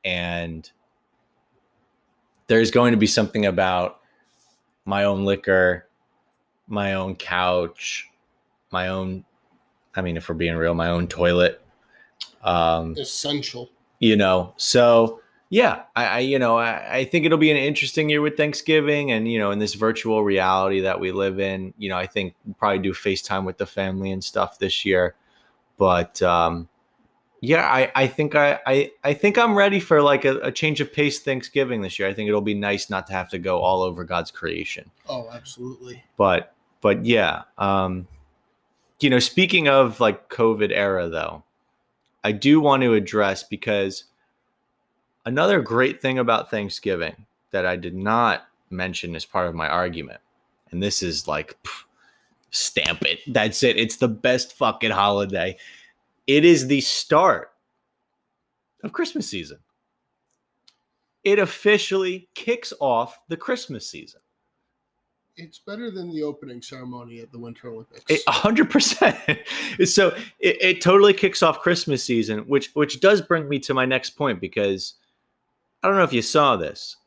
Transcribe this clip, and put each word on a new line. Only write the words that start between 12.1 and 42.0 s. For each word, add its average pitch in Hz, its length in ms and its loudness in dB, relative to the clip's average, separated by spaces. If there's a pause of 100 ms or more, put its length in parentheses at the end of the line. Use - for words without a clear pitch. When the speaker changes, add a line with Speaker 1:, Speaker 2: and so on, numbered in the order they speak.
Speaker 1:
Um, 82 560 0
Speaker 2:
Essential. 139 720 -8 (280)
Speaker 1:
you 110 180 4
know, 92 400 2
so, 117 640 4 (300)
yeah, 208 320 2 (120)
I, 117 120 0
I, 104 140 0
you 135 180 0
know, 117 200 2
I, 113 400 -2
I 131 60 -2
think 160 220 0
it'll 160 120 4
be 156 120 6
an 151 60 2
interesting 143 520 -2
year 147 120 2
with 151 160 -2
Thanksgiving 147 760 0
and, 110 180 0
you 113 80 0
know, 101 120 0
in 101 80 -2
this 104 160 -2
virtual 110 500 0
reality 95 560 2
that 92 180 -2
we 92 140 -4
live 95 280 -2
in, 95 360 -4
you 104 120 -10
know, 92 100 -4
I 90 80 -6
think 95 280 -6 (100)
we'll 101 100 -14
probably 101 240 0
do 95 140 -2
FaceTime 98 520 -4
with 92 140 -8
the 98 80 -4
family 95 460 -6
and 95 120 -8
stuff - 340 -4
this - 260 -4
year. 90 320 0 (600)
But, 90 460 0
um, 85 460 0 (720)
yeah, 160 240 2
I, 131 280 2
I 131 120 2
think 143 300 -4
I, 143 300 2
I, 139 240 0 (120)
I 143 100 0
think 202 260 0
I'm 226 180 2
ready 202 240 2
for, 156 220 4
like, 139 220 4
a, 135 140 2
a 127 140 -4
change 151 280 -2
of 143 120 -4
pace 147 280 -2
Thanksgiving 127 640 -4
this 95 160 -8
year. 98 100 -2
I 98 60 -4
think 107 140 -4
it'll 104 140 2
be 107 120 -2
nice 101 340 -4
not 95 200 -6
to 95 40 -10
have 92 180 -6
to 95 80 -8
go 90 220 -2
all 92 220 0
over 90 220 -6
God's 85 260 -6
creation. - 600 -10 (180)
Speaker 2:
Oh, 120 240 -10
absolutely. 123 720 -18 (120)
Speaker 1:
But, 92 380 0 (260)
but 98 240 0
yeah, 101 380 2 (160)
um, 95 480 -2 (920)
you 139 100 2
know, 127 80 4
speaking 180 500 2
of, 135 320 4
like, 107 280 0
covid 110 420 0
era, 95 380 0
though, 80 340 -8 (800)